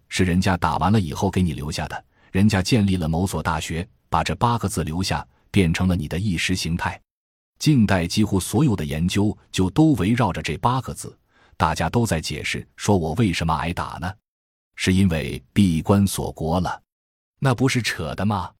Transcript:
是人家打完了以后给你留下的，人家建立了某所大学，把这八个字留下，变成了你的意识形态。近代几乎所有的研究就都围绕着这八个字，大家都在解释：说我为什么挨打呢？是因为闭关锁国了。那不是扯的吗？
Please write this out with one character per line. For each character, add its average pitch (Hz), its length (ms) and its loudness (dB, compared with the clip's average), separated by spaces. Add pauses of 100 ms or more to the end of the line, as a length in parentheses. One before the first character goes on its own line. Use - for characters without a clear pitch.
是 - 180 0
人 90 160 2
家 92 160 0
打 80 220 0
完 - 120 2
了 226 80 4
以 76 140 -2
后 98 160 -2
给 95 100 -2
你 87 140 0
留 71 180 -8
下 78 160 -6
的， - 180 -14 (260)
人 101 180 4
家 98 140 2
建 113 200 2
立 95 140 2
了 80 100 -2
某 80 200 0
所 78 160 -6
大 80 160 -2
学， 82 280 -6 (220)
把 80 140 0
这 90 140 -4
八 117 200 2
个 104 100 -2
字 87 160 -4
留 82 200 -4
下， 78 200 -4 (280)
变 87 200 4
成 92 160 0
了 90 80 2
你 76 120 -4
的 78 100 -6
意 95 180 -2
识 92 200 -2
形 85 200 -4
态。 - 240 -6 (600)
近 135 260 4
代 92 220 2
几 107 160 0
乎 101 160 0
所 120 260 0
有 110 100 2
的 80 80 -4
研 78 240 -2
究 101 300 -2 (140)
就 92 180 0
都 156 280 4
围 95 160 2
绕 117 200 0
着 80 80 -8
这 78 160 -6
八 123 240 -2
个 - 140 -10
字， - 200 -14 (420)
大 80 180 2
家 82 160 -2
都 120 160 2
在 80 120 0
解 78 240 -6
释： - 320 -6
说 104 220 2
我 80 160 -2
为 110 180 2
什 82 140 -2
么 80 80 0
挨 78 180 -2
打 73 300 -8
呢？ 92 100 -6 (640)
是 - 160 0
因 95 180 6
为 76 300 -4 (140)
闭 87 260 4
关 101 280 4
锁 - 240 -6
国 82 280 -2
了。 - 220 -4 (560)
那 135 160 2
不 127 160 2
是 123 140 0
扯 78 320 -6
的 95 100 -2
吗？ 101 240 -2 (100)